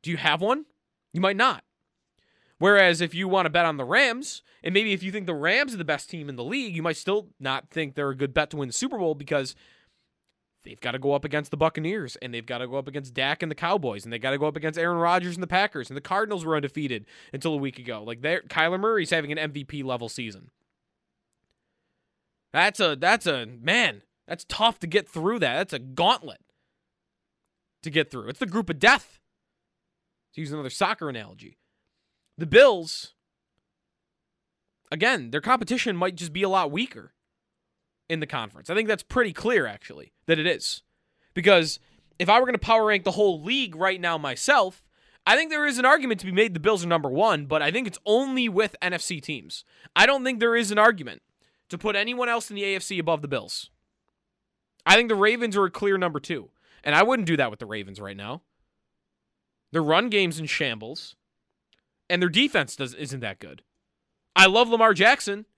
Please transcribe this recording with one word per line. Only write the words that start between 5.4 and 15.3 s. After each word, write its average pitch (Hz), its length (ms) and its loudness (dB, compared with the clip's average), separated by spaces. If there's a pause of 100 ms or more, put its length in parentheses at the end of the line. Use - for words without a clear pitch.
are 196 40 -10
the 170 60 -6
best 147 240 -4
team 151 200 -12
in 135 80 -10
the 120 80 -8
league, 220 300 -6
you 160 80 -6
might 160 140 -2
still 196 320 -4 (100)
not 135 300 -6
think 147 260 -6
they're 143 140 -4
a 135 80 -6
good 139 160 -4
bet 151 180 0
to 160 60 -12
win 139 120 -6
the 117 40 -12
Super 269 240 -4
Bowl 170 180 -2
because 139 400 -4 (1080)
they've - 180 -20
gotta 127 200 -6
go 139 120 0
up 143 140 -2
against 147 240 -4
the 151 80 -6
Buccaneers, 160 640 -2
and 123 100 -12
they've 117 140 -10
gotta 123 200 -6
go 123 100 -8
up 135 120 -6
against 135 240 -10
Dak 135 300 -2
and 160 80 -4
the 151 60 -6
Cowboys, 147 480 -2
and 113 80 -12
they 117 60 -6
gotta 135 200 -2
go 147 80 0
up 151 100 -4
against 156 220 -6
Aaron 170 180 0
Rodgers 175 380 2